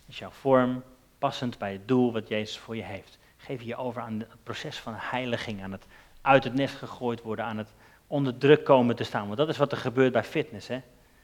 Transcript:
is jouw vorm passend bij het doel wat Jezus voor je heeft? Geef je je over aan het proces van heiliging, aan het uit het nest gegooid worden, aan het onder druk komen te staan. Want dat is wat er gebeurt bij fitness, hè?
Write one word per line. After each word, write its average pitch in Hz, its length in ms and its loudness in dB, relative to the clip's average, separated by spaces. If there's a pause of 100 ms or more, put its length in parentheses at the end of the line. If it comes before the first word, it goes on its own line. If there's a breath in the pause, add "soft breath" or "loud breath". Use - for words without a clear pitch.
is - 120 -18
jouw 92 120 -14
vorm 127 520 2 (360)
passend 127 400 -4
bij 101 140 -6
het 98 160 -10
doel 123 240 4
wat 110 160 -6
Jezus 107 300 -4
voor 113 180 -12
je 110 60 -8
heeft? 92 360 -14 (180 soft breath)
Geef 135 240 -10
je 120 60 -14
je 117 100 -8
over 120 260 -6
aan 110 160 -6
het - 240 -12
proces 120 360 -10
van 113 180 -12
heiliging, 117 680 -6
aan 95 100 -10
het 95 140 -12 (340 soft breath)
uit 135 240 6
het 120 100 -4
nest 135 200 -2
gegooid 120 480 -6
worden, 110 220 -6
aan 110 140 -6
het 107 100 -8 (380 soft breath)
onder 135 320 -2
druk 147 260 8
komen 120 320 6
te 113 80 -6
staan. 107 220 -4
Want 101 120 -4
dat 151 100 2
is 156 80 -4
wat 143 160 0
er 135 60 -4
gebeurt 131 340 2
bij 113 120 2
fitness, - 440 -6
hè? 127 120 -8 (440 soft breath)